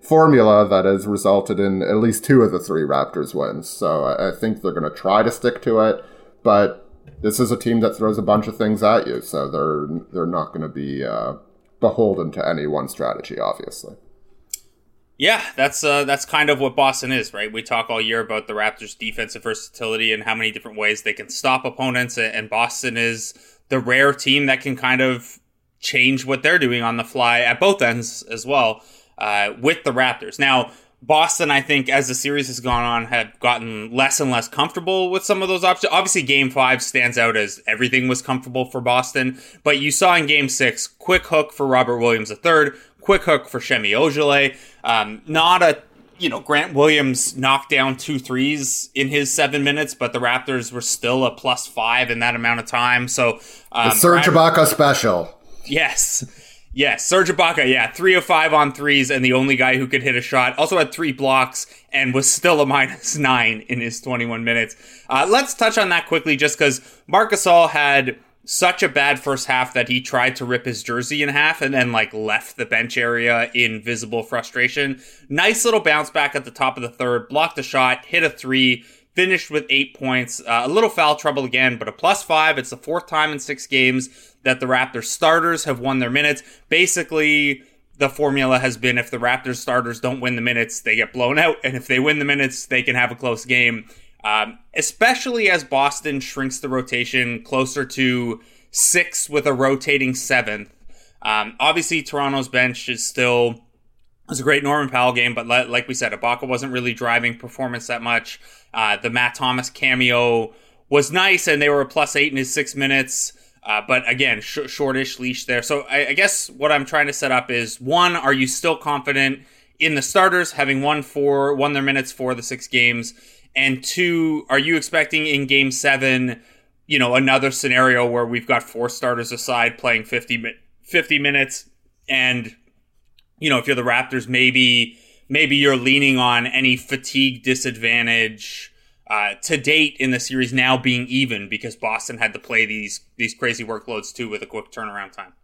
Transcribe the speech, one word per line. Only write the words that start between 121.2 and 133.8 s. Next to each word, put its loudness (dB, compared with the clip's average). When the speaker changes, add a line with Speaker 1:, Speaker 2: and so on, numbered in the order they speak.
Speaker 2:
won 0
their -2
minutes -2
for -4
the -6
six -10
games? 0
And 0
two, 0
are 2
you 0
expecting -2
in 0
game 2
seven, 0
you 0
know, 2
another 4
scenario 2
where 0
we've -6
got 0
four -6
starters -4
aside -2
playing -2
fifty -6
mi-, -10
fifty -2
minutes -2
and, -2
you -2
know, 2
if -4
you're 0
the -4